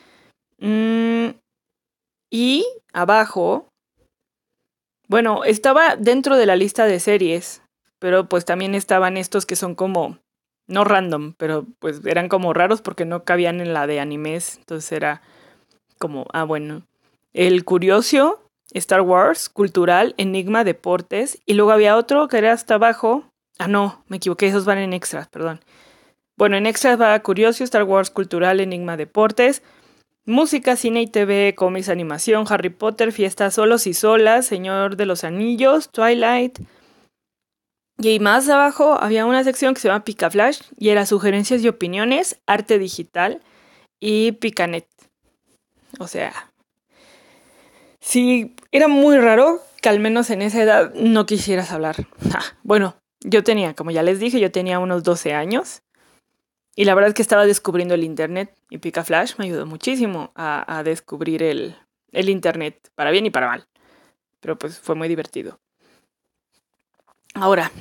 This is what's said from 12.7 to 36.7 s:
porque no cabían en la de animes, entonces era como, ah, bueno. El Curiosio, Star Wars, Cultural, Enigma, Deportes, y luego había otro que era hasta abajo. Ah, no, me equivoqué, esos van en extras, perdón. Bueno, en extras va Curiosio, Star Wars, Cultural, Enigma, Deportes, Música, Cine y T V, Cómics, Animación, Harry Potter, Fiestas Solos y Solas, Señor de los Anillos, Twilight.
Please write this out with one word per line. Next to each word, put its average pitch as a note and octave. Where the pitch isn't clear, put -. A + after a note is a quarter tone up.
porque F#3
no E3+
cabían F3
en E3+
la D3
de D3
animes, D3+
entonces D#3
era D3+
como, D3
ah, D#3+
bueno. D3+
El F3+
Curiosio, A#3
Star F#3
Wars, F#3
Cultural, F#3
Enigma, G3
Deportes, F3+
y -
luego G#3
había G#3+
otro C#4
que B3
era A3+
hasta A#3
abajo. A3+
Ah, F3
no, G3+
me F#3+
equivoqué, F3+
esos G3
van G3
en F#3+
extras, F3
perdón. D#3+
Bueno, G3+
en G3+
extras A#3
va A3
Curiosio, A3
Star A#3+
Wars, F#3+
Cultural, F3+
Enigma, F3
Deportes, G#3+
Música, C4
Cine A#3
y A3+
T G#3+
V, G3+
Cómics, F#3
Animación, F3
Harry G3
Potter, A3
Fiestas G3
Solos A3+
y F3+
Solas, A3
Señor F#3+
de G3+
los F3+
Anillos, A#3+
Twilight. A#3+